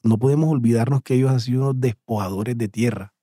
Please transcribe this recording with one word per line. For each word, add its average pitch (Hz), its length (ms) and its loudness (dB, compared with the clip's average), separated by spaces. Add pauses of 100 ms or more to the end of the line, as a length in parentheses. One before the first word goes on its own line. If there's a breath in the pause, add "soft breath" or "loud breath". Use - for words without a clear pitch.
No 110 160 2
podemos 143 300 2
olvidarnos 120 540 2
que - 120 -2
ellos 131 160 2
han 131 100 2
sido 127 220 -2
unos 135 180 -2
despojadores 110 760 -4
de 113 120 -4
tierra. 101 540 -4